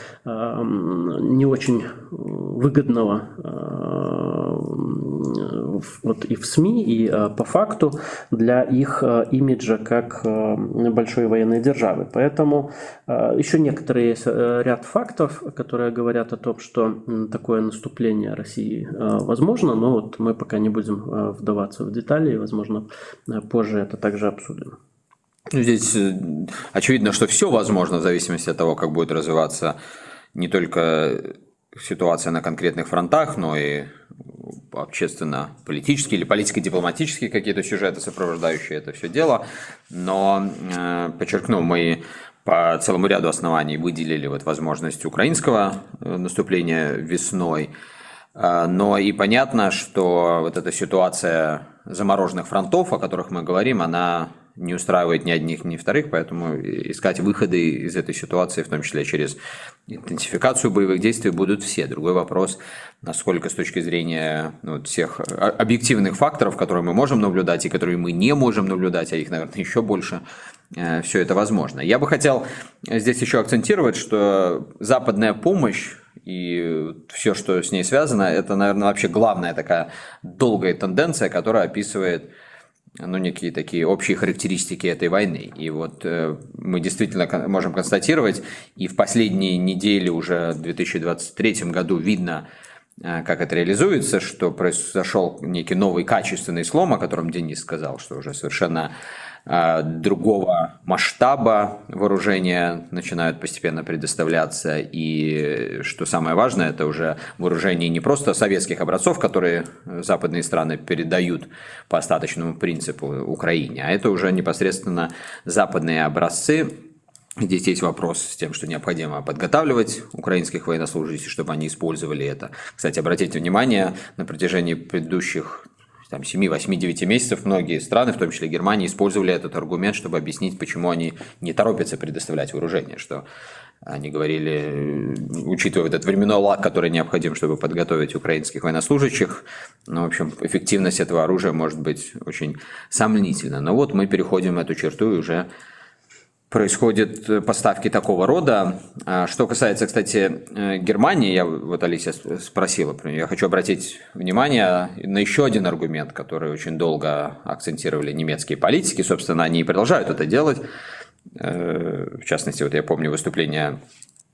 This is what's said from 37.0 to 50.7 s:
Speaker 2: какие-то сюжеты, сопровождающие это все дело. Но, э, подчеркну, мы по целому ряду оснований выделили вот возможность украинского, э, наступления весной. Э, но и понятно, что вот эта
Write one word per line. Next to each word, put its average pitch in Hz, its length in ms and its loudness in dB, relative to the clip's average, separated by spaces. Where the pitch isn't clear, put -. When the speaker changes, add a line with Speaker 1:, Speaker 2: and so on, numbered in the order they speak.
Speaker 2:
какие-то 101 320 -2
сюжеты, 92 380 -2
сопровождающие 82 800 -4
это 76 140 -10
все - 160 -10
дело. 135 380 2
Но, 95 600 2
э, 87 420 -2
подчеркну, 101 420 0
мы 82 420 2
по 85 380 4
целому 92 240 2
ряду 92 220 4
оснований 78 480 0
выделили 80 500 -2
вот 69 180 -6
возможность 78 600 -4
украинского, 107 720 2
э, 92 160 -4
наступления 87 760 0
весной. 80 760 -2
Э, 87 320 2
но 101 320 4
и 101 140 4
понятно, 107 580 2
что 87 720 2
вот 82 160 -2
эта 85 160 -4